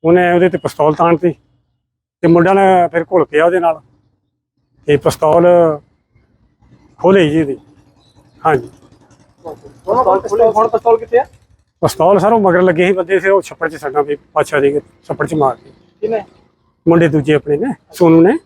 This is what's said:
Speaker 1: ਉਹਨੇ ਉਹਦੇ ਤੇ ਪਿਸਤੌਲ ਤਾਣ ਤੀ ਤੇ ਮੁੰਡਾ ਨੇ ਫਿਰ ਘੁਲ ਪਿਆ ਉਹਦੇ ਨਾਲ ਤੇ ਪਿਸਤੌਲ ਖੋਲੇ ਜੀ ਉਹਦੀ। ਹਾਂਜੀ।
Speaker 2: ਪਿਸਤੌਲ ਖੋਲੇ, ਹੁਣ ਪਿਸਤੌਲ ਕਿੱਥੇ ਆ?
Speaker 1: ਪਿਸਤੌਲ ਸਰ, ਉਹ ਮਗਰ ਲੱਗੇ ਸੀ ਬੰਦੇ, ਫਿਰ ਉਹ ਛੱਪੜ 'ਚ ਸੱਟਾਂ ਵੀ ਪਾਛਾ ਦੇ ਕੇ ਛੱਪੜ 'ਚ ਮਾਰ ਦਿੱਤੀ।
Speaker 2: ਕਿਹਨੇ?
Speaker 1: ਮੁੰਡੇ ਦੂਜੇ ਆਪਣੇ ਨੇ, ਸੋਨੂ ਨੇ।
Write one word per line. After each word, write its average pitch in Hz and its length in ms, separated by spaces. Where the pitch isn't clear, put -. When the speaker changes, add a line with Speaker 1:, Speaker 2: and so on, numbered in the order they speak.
Speaker 1:
ਉਹਨੇ 175 280
ਉਹਦੇ 175 180
ਤੇ 180 80
ਪਿਸਤੌਲ 151 360
ਤਾਣ 170 240
ਤੀ 170 140
ਤੇ 175 60
ਮੁੰਡਾ 170 260
ਨੇ 190 380
ਫਿਰ 165 120
ਘੁਲ 160 220
ਪਿਆ 151 200
ਉਹਦੇ 175 140
ਨਾਲ 165 220
ਤੇ 147 120
ਪਿਸਤੌਲ 160 480
ਖੋਲੇ 180 320
ਜੀ 156 120
ਉਹਦੀ। 139 160
ਹਾਂਜੀ। 370 240
Speaker 2:
ਪਿਸਤੌਲ 196 720
ਖੋਲੇ, 208 280
ਹੁਣ 214 200
ਪਿਸਤੌਲ 226 300
ਕਿੱਥੇ 233 220
ਆ? 285 40
Speaker 1:
ਪਿਸਤੌਲ 170 380
ਸਰ, 208 140
ਉਹ 226 60
ਮਗਰ 185 220
ਲੱਗੇ 180 260
ਸੀ 196 60
ਬੰਦੇ, 185 260
ਫਿਰ 185 120
ਉਹ 196 100
ਛੱਪੜ - 280
'ਚ 156 60
ਸੱਟਾਂ 147 280
ਵੀ 143 140
ਪਾਛਾ 151 260
ਦੇ 139 120
ਕੇ 147 80
ਛੱਪੜ - 480
'ਚ 170 60
ਮਾਰ 139 220
ਦਿੱਤੀ। - 160
Speaker 2:
ਕਿਹਨੇ? 220 220
Speaker 1:
ਮੁੰਡੇ 170 200
ਦੂਜੇ 147 260
ਆਪਣੇ 147 240
ਨੇ, 233 160
ਸੋਨੂ 165 300
ਨੇ। 214 240